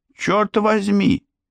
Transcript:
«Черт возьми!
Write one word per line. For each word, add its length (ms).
«Черт 400
возьми! 640